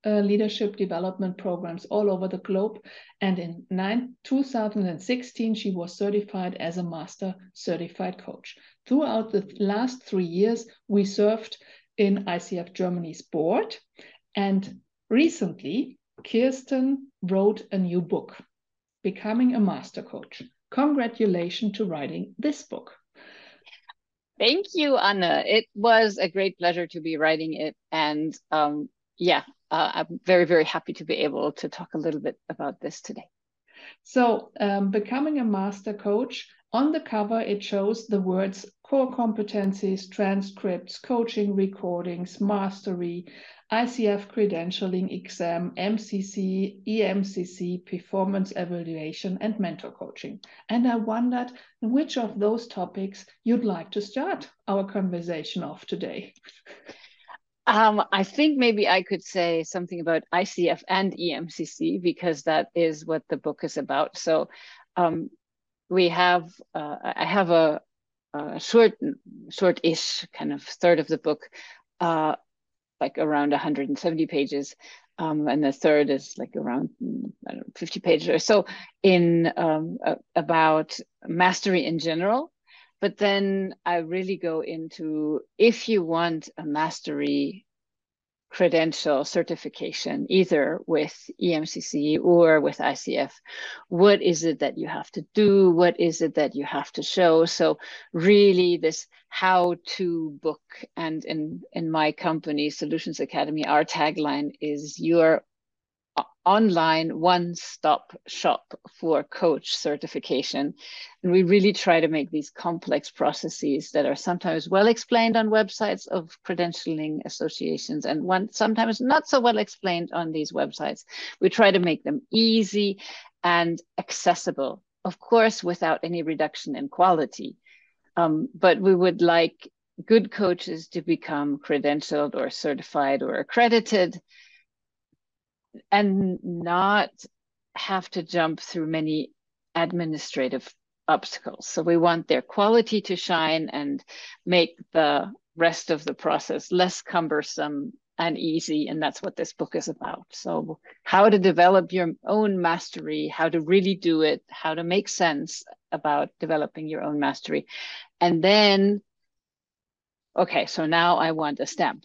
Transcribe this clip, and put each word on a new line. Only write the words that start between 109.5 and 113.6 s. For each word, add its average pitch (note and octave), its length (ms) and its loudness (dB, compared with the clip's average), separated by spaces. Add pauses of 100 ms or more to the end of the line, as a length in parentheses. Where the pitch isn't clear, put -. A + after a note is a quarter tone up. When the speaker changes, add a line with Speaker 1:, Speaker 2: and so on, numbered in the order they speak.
Speaker 2:
certification. D3 960 -4 (500)
And F3+ 100 2
we F#3 100 6
really G3 320 6
try E3 260 4
to D#3+ 80 2
make D3+ 220 -2
these D3+ 180 -6
complex D#3+ 640 -4
processes D3+ 800 -4